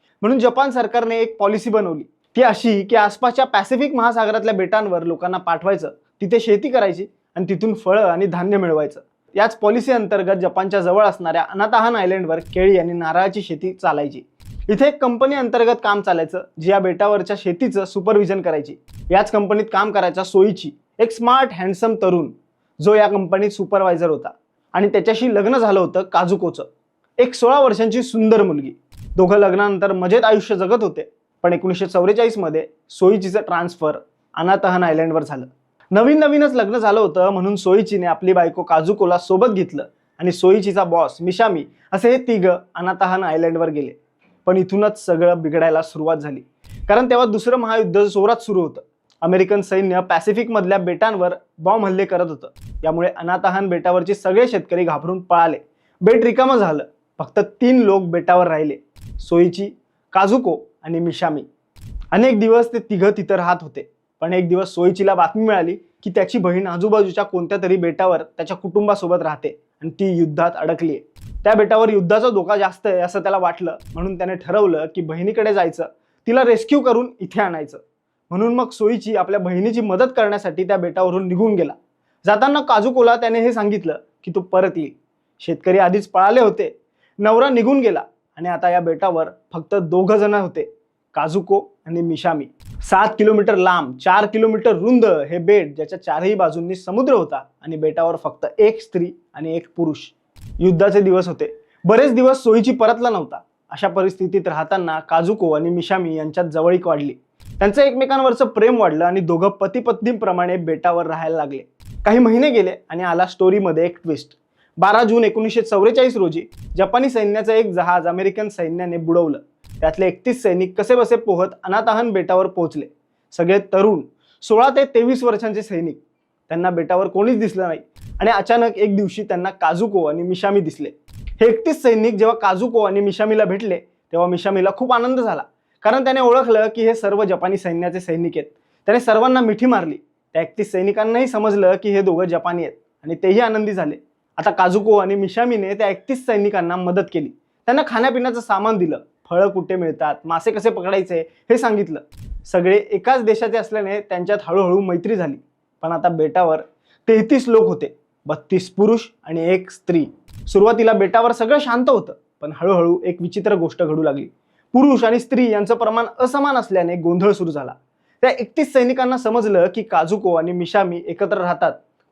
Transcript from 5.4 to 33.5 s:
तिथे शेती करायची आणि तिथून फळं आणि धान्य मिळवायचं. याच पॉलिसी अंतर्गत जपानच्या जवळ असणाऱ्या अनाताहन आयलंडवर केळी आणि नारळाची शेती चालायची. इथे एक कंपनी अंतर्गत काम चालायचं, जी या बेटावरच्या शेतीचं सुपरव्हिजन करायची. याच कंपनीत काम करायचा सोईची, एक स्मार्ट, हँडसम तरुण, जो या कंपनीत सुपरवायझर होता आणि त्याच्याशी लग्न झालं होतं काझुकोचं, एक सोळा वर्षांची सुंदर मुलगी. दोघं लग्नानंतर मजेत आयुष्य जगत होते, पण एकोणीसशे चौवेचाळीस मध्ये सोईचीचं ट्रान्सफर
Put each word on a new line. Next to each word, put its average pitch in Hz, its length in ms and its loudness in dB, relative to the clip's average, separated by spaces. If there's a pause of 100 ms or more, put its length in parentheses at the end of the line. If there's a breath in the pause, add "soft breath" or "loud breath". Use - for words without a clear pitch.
तिथे 202 180 2
शेती 220 300 0
करायची 202 380 -2 (280)
आणि 180 140 -4
तिथून 208 240 -2
फळं 208 280 2
आणि 185 240 2
धान्य 180 320 -2
मिळवायचं. 156 440 -2 (340)
याच 208 220 0
पॉलिसी 240 340 0
अंतर्गत 196 500 0
जपानच्या 185 380 -2
जवळ 185 260 4
असणाऱ्या 170 440 -2
अनाताहन 220 460 0
आयलंडवर 185 440 -2
केळी 190 380 2
आणि 170 160 -2
नारळाची 175 480 -2
शेती 175 320 -8
चालायची. 147 480 -4 (480)
इथे 214 180 2
एक 294 140 -2
कंपनी 262 340 0
अंतर्गत 233 480 2
काम 202 180 0
चालायचं, 180 420 -4 (180)
जी 175 100 0
या 196 80 4
बेटावरच्या 190 600 0
शेतीचं 196 460 -2
सुपरव्हिजन 196 560 0
करायची. 156 340 -4 (360)
याच 202 200 2
कंपनीत 208 420 0
काम 202 180 0
करायचा 185 320 -2
सोईची, 185 480 2 (280)
एक 226 120 0
स्मार्ट, 240 420 2
हँडसम 185 420 -4
तरुण, 180 360 0 (500)
जो 202 120 4
या 214 140 6
कंपनीत 196 420 -2
सुपरवायझर 185 600 0
होता 123 200 -6 (440)
आणि 196 160 2
त्याच्याशी 220 460 0
लग्न 214 220 2
झालं 208 220 2
होतं 180 240 0
काझुकोचं, 175 600 -2 (520)
एक 254 160 2
सोळा 254 260 4
वर्षांची 226 440 2
सुंदर 220 400 4
मुलगी. 147 280 -4 (440)
दोघं 185 220 4
लग्नानंतर 196 540 2
मजेत 185 320 2
आयुष्य 214 320 2
जगत 190 280 0
होते, 156 280 -6 (320)
पण 175 100 2
एकोणीसशे 180 320 -4
चौवेचाळीस 208 520 2
मध्ये 160 300 -4 (220)
सोईचीचं 190 520 2
ट्रान्सफर 170 560 -4 (360)